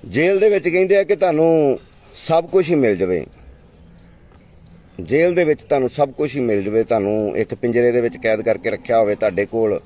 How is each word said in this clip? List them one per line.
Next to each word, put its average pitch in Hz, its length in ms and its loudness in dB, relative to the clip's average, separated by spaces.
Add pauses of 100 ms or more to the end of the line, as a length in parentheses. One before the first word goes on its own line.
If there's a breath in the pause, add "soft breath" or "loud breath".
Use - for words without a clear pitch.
ਜੇਲ੍ਹ 170 360 0
ਦੇ 214 100 4
ਵਿੱਚ 196 180 0
ਕਹਿੰਦੇ 185 300 2
ਆ 196 60 2
ਕਿ 190 120 0
ਤੁਹਾਨੂੰ 160 640 2 (380)
ਸਭ 170 300 0
ਕੁਛ 180 220 0
ਹੀ 175 80 2
ਮਿਲ 113 180 2
ਜਾਵੇ, 90 300 -2 (1800)
ਜੇਲ੍ਹ 165 340 0
ਦੇ 180 100 2
ਵਿੱਚ 151 160 0
ਤੁਹਾਨੂੰ 131 280 -2
ਸਭ 139 220 -2
ਕੁਛ 143 240 -6
ਹੀ 139 60 -4
ਮਿਲ 104 220 0
ਜਾਵੇ, 107 200 0
ਤੁਹਾਨੂੰ 104 540 -2
ਇੱਕ 107 180 -4
ਪਿੰਜਰੇ 120 360 0
ਦੇ 120 100 0
ਵਿੱਚ 120 160 -4
ਕੈਦ 110 240 -2
ਕਰਕੇ 104 280 -2
ਰੱਖਿਆ 98 300 -2
ਹੋਵੇ, 104 160 2
ਤੁਹਾਡੇ 101 300 -2
ਕੋਲ 107 400 -2